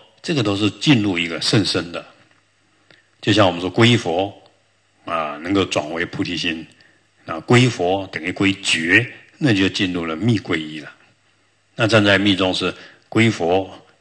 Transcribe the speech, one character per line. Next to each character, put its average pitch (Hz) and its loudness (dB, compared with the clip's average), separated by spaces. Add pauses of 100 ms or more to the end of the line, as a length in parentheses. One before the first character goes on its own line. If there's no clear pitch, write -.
(220)
这 175 -4
个 127 0
都 101 -2
是 101 0
进 135 4
入 98 0
一 85 -2
个 82 -8
甚 101 2
深 85 -4
的。 - -10 (1120)
就 - 0
像 101 4
我 90 4
们 87 -4
说 90 -4
皈 117 4
佛， 92 -4 (720)
啊， 80 -6
能 85 -8
够 98 2
转 78 -4
为 85 -4
菩 - -6
提 87 -4
心， 82 -6 (600)
那 82 -8
皈 123 6
佛 95 -2
等 - -8
于 90 -4
皈 98 0
觉， 92 0 (280)
那 139 2
就 98 2
进 92 -2
入 87 -4
了 80 -6
密 107 0
皈 87 -4
依 78 -8
了。 71 -18 (840)
那 117 0
站 107 4
在 101 4
密 98 2
宗 92 0
是 90 -4 (360)
皈 110 2
佛， 92 -2 (280)